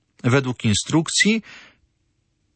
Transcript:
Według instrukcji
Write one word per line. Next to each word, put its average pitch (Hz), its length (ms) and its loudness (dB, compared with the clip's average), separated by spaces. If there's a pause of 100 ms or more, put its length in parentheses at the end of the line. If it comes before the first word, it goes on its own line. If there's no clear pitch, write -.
(240)
Według 127 400 0
instrukcji 160 800 0 (1120)